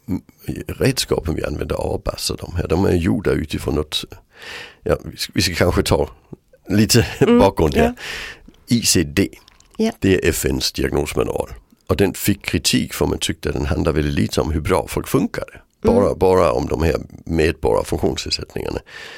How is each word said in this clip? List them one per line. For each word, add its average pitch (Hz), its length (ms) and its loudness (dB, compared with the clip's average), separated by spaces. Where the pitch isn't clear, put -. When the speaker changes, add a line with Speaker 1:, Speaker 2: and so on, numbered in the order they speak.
Speaker 1:
mm, - 140 -4
redskapen - 680 -2
vi - 80 -4
använder, - 320 -4
Avbas - 540 -4
och - 80 -6
de - 180 -10
här. 82 120 -2
De 90 180 2
är 92 80 4
gjorda 87 380 2
utifrån 71 440 -2
något, - 280 -4
ja, - 200 0
vi - 140 -12
ska, - 180 -8
vi - 60 0
ska 87 120 -2
kanske 90 300 2
ta 73 260 2
lite 110 440 4
<laughs> - 60 -14
Speaker 2:
Mm, 240 200 6
Speaker 1:
bakgrund 90 360 4
här. 233 80 4
Speaker 2:
ja. 240 100 2
Speaker 1:
I 117 140 2
C 92 220 2
D, 73 240 0
Speaker 2:
Ja. 220 220 0
Speaker 1:
det 95 160 4
är - 40 6
F - 160 -2
N:s 67 260 -2
diagnosmanual. 69 760 -2
Och 90 80 0
den 98 180 2
fick - 320 -2
kritik - 480 -2
för - 120 0
att 73 40 0
man 73 100 -2
tyckte - 300 -4
att 73 60 -4
den 69 100 0
handlar 80 280 0
väldigt 73 200 0
lite 92 280 0
om 64 100 0
hur 78 100 0
bra 78 280 0
folk - 180 -4
funkade. - 440 -2
Bara, 104 220 4
Speaker 2:
Mm. 71 140 0
Speaker 1:
bara 92 320 6
om 64 160 0
de 67 160 0
här 80 120 2
mätbara 78 580 2
funktionsnedsättningarna. - 960 -4